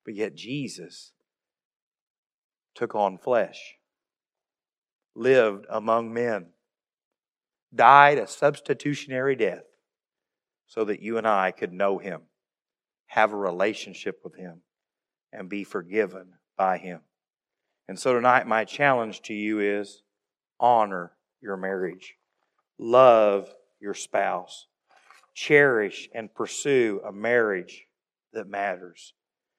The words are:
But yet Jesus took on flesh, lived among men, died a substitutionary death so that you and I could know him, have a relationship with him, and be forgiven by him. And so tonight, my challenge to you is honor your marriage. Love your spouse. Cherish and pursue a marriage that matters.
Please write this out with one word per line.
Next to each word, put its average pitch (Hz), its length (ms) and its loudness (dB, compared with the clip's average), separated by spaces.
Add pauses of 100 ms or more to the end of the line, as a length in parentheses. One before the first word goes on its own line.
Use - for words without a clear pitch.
But 113 100 -14
yet 101 220 -8
Jesus 98 760 -12 (1600)
took - 200 -10
on 98 240 -2
flesh, - 580 -4 (1400)
lived 117 520 4
among 113 460 -2
men, 113 320 -2 (1300)
died 139 440 8
a 104 100 -6
substitutionary 139 1080 -2
death 101 300 -2 (1040)
so 110 180 -6
that 104 180 -4
you 113 160 -6
and 110 80 -4
I 95 240 2
could 90 220 -8
know 98 260 -2
him, 85 240 -12 (840)
have 110 260 0
a 104 40 -8
relationship 98 840 -4
with 85 140 -18
him, 87 260 -18 (720)
and 95 160 -14
be 101 160 -8
forgiven 92 720 -6 (220)
by 95 220 0
him. 87 220 -14 (880)
And 95 100 -14
so 131 160 0
tonight, 123 320 2
my 110 180 0
challenge 123 580 -2
to 110 120 -12
you 104 260 -2
is 101 420 -4 (560)
honor 104 540 0 (280)
your 101 160 -8
marriage. 92 600 -8 (640)
Love 113 720 6 (320)
your 101 140 -8
spouse. 92 720 -6 (680)
Cherish 127 800 2
and 110 200 -12
pursue 117 720 0
a 104 60 -10
marriage 104 720 -2 (460)
that 107 160 -12
matters. 92 640 -10 (440)